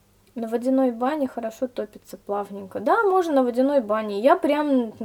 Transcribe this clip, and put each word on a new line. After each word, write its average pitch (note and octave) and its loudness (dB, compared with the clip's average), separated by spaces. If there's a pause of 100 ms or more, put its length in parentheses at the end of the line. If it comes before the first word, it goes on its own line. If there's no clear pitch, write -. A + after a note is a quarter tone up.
(340)
На A3+ -8
водяной B3+ 2
бане B3+ -2
хорошо A#3 -8
топится - -10
плавненько. G3+ -8
Да, F#4 2
можно F#4 2
на C4+ 4
водяной C4 2
бане. G#3 -2
Я C#4+ 6
прям, C#4 0 (120)